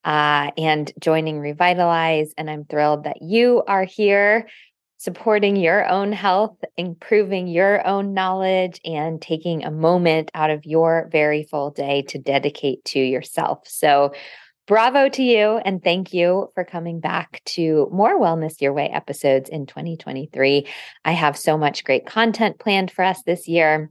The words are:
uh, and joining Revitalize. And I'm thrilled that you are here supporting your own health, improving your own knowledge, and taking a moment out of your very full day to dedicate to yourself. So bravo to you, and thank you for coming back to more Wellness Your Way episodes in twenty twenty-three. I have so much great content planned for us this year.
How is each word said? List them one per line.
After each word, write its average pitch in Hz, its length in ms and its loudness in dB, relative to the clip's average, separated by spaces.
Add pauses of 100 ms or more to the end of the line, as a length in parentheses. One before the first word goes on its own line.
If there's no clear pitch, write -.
uh, 147 520 0
and 156 320 -2 (120)
joining 160 400 0
Revitalize. 165 960 0
And 156 120 -8
I'm 151 140 -10
thrilled 147 400 0
that - 180 -8
you 233 460 2
are 196 160 0
here 208 640 2 (500)
supporting 202 580 0
your 190 340 2
own 196 220 0
health, 196 440 0 (220)
improving 185 720 -2
your 190 400 2
own 196 260 -2
knowledge, 185 720 -2
and 160 340 -6
taking 160 440 -4
a 156 80 -8
moment 160 640 2
out 156 160 0
of 151 120 -4
your 165 480 2
very 151 300 2
full 143 300 -6
day 143 320 -2
to 139 160 -12
dedicate 139 680 -2
to - 140 -4
yourself. - 680 -4
So 143 460 2 (540)
bravo 254 420 4
to 269 140 -2
you, 220 420 4
and 190 180 -4
thank 180 300 0
you 180 400 2
for 185 100 -4
coming 170 360 -8
back 175 460 -6
to 156 460 0
more 226 280 2
Wellness 165 420 0
Your 139 120 0
Way 143 160 -2
episodes 135 600 0
in 151 160 -8
twenty 160 320 -10
twenty-three. 139 720 -2 (360)
I 160 100 0
have 151 220 0
so 156 220 2
much 147 260 -2
great 131 220 0
content 226 540 0
planned 190 320 0
for - 120 -2
us 185 200 -2
this 170 240 -4
year. 156 440 2